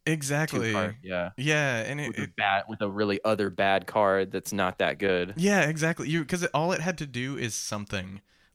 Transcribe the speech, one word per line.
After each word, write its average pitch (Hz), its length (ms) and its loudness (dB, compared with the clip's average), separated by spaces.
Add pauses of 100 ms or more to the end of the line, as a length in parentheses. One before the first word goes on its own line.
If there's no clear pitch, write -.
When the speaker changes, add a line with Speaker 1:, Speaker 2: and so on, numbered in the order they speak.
Speaker 1:
Exactly. 143 640 0
Speaker 2:
two 110 60 2
card. 104 280 -2
Yeah. 90 360 -2
Speaker 1:
Yeah, 143 460 2
and 135 180 -6
it, 143 80 -4
Speaker 2:
With - 100 -6
a - 40 -2
Speaker 1:
it - 120 -10
Speaker 2:
bad, 101 320 2
with 107 140 -8
a 104 80 0
really 101 340 0
other 104 260 2
bad 98 380 2
card 95 460 4
that's - 180 -6
not 95 280 0
that 85 200 0
good. 95 380 2
Speaker 1:
Yeah, 190 320 4
exactly. 160 400 -2
You, 160 160 0
'cause 175 180 -2
it, 170 100 0
all 165 200 2
it - 80 -2
had 170 160 -2
to 151 100 -6
do 127 300 -6
is 120 180 -4
something. 98 640 -6 (360)